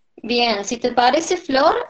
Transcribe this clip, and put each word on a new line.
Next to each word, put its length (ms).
Bien, 380
si 140
te 140
parece, 440
Flor, 380